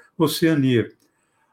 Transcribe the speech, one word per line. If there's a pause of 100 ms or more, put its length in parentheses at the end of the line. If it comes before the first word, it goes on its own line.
(180)
Oceania. (600)